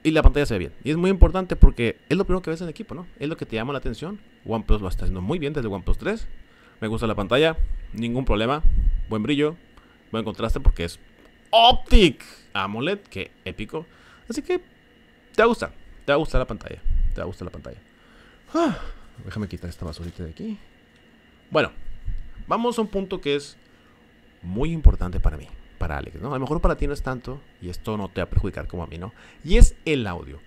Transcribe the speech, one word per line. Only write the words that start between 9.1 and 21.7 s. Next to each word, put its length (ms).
brillo, 340
buen 120
contraste 380
porque 240
es 140
Optic 760
amoled, 460
qué 220
épico. 420
Así 120
que 180
te 840
va 20
a 40
gustar, 260
te 60
va 40
a 20
gustar 220
la 80
pantalla, 340
te 60
va 40
a 40
gustar 180
la 60
pantalla. 260
Ah, 240
déjame 220
quitar 220
esta 160
basurita 380
de 60
aquí. 280
Bueno, 200